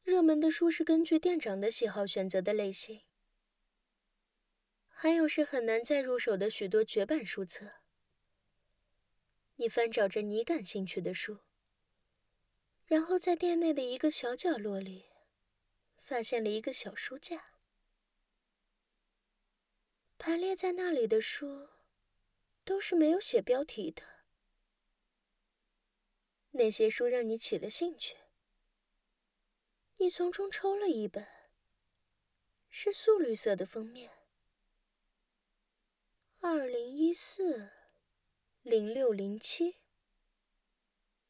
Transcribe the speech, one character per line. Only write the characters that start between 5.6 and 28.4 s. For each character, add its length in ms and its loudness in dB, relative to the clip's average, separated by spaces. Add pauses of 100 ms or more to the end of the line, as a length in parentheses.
难 180 0
再 160 2
入 160 -2
手 180 0
的 140 0
许 180 -4
多 160 4
绝 220 0
版 180 0
书 220 -6
册。 280 -14 (1800)
你 120 0
翻 220 0
找 160 2
着 160 -2
你 200 -2
感 220 -2
兴 180 -4
趣 160 -6
的 140 -4
书， 280 -10 (1500)
然 180 2
后 140 2
在 160 2
店 240 0
内 120 2
的 120 0
一 160 -4
个 100 2
小 260 -2
角 220 0
落 220 -4
里， 260 -12 (920)
发 240 -6
现 200 -2
了 60 0
一 100 -2
个 140 -4
小 220 -6
书 240 -10
架。 340 -12 (2750)
排 180 -2
列 200 0
在 160 -2
那 180 -2
里 180 2
的 140 4
书， 480 -10 (960)
都 140 0
是 140 -4
没 160 6
有 100 4
写 220 2
标 220 0
题 260 -6
的。 140 -14 (2500)
那 180 4
些 200 4
书 160 0
让 220 0
你 100 -2
起 200 -2
了 120 -6
兴 280 -4
趣， 200 -12 (1800)